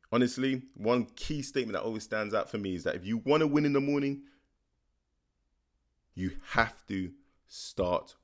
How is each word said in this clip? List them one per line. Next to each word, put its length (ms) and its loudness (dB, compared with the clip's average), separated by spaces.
honestly, 520 2
one 320 2
key 260 -4
statement 320 -2
that 80 0
always 220 -4
stands 280 -4
out 180 0
for 60 -4
me 180 -2
is 100 -4
that 120 0
if 80 -10
you 140 0
wanna 280 4
win 200 4
in 80 2
the 60 4
morning, 420 0
you 180 -2
have 360 0
to 240 -4
start 760 -2